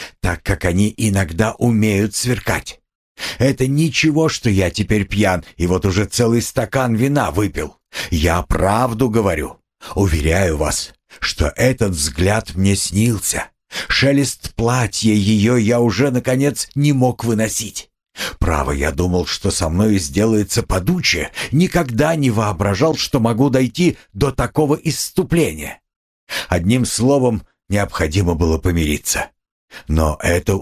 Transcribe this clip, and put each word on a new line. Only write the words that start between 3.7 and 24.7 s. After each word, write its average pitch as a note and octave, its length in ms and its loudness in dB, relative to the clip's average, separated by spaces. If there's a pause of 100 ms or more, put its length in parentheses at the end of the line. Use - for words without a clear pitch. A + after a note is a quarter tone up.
что - 220 -2
я F#2+ 200 2
теперь G#2 340 0
пьян F#2+ 400 0 (120)
и F2 100 0
вот F#2 200 0
уже G2 200 0
целый A#2 360 2
стакан B2 520 -2
вина B2+ 360 0
выпил. D#2+ 460 -4 (340)
Я E2 320 2
правду A2 680 0
говорю. F#2+ 480 0 (360)
Уверяю E2 600 2
вас, - 360 -4 (280)
что - 360 -2
этот A#2 360 0
взгляд E2+ 600 -2
мне G2 200 2
снился. G#2 760 -2 (400)
Шелест C#3 680 0
платья A#2 580 0
её G#2+ 440 4
я A#2 240 2
уже, A#2+ 300 2
наконец, B2+ 640 -2
не D3 180 2
мог B2+ 320 2
выносить. A2 680 -4 (480)
Право, D2 340 0
я C#2+ 200 -2
думал, F2+ 340 0
что - 240 -4
со E2+ 180 -2
мной G2+ 300 2
сделается G2+ 640 0
подуче, F#2+ 680 -2 (200)
никогда D#3 640 2
не C#3 160 2
воображал, G#2 680 0
что - 240 -2
могу A#2 280 2
дойти C3 480 2 (160)
до G2 180 0
такого D3 440 0